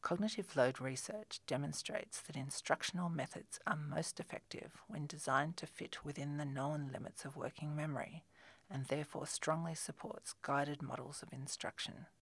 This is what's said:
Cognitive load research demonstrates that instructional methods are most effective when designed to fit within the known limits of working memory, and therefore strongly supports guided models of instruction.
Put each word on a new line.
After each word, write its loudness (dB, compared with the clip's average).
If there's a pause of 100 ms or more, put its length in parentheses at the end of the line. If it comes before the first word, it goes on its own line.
Cognitive 2
load 8
research -2
demonstrates 0
that -8
instructional 2
methods -2
are 4
most 0
effective -6 (140)
when -2
designed 2
to -4
fit -8
within -2
the 0
known 0
limits -6
of -8
working -2
memory, -2 (460)
and 0
therefore 0
strongly 2
supports -6
guided 2
models -4
of -10
instruction. -4 (220)